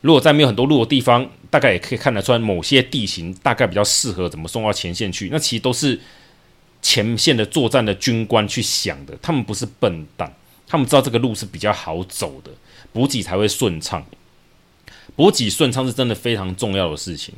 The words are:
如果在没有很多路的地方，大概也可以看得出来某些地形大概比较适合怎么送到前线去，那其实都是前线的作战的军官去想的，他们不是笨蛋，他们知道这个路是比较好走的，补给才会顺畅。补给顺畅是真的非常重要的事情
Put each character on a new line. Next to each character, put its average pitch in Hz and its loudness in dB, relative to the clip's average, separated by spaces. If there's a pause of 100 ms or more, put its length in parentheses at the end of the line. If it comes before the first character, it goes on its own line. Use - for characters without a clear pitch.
如 160 6
果 131 8
在 160 6
没 147 6
有 139 6
很 110 2
多 127 2
路 139 4
的 - -
地 135 2
方， 120 4 (220)
大 151 4
概 120 4
也 90 0
可 - -8
以 - -6
看 123 0
得 98 -2
出 127 0
来 120 4
某 104 0
些 131 4
地 110 -4
形 87 -8
大 123 2
概 127 2
比 87 -4
较 101 2
适 - 0
合 90 -4
怎 76 -12
么 80 -10
送 113 -6
到 107 2
前 90 -4
线 98 -4
去， 90 -8
那 110 -2
其 - -2
实 110 -4
都 127 0
是 123 0 (800)
前 113 0
线 143 2
的 110 0
作 123 0
战 123 2
的 104 0
军 113 -2
官 107 2
去 120 -4
想 73 -4
的， 73 -16
他 - -6
们 135 -2
不 107 -6
是 - -6 (140)
笨 82 -2 (120)
蛋， 80 -8 (360)
他 170 -2
们 135 2
知 123 2
道 139 8
这 135 -2
个 117 0
路 120 0
是 104 -8
比 98 -14
较 104 0
好 85 -4
走 82 -10
的， - -20 (400)
补 123 0
给 135 -2
才 90 -4
会 104 2
顺 95 -2
畅。 76 -8 (1120)
补 180 6
给 110 -2
顺 131 0
畅 131 -2
是 120 -4
真 127 0
的 113 0
非 117 -2
常 95 -6
重 98 -4
要 90 0
的 76 -8
事 85 -10
情 - -14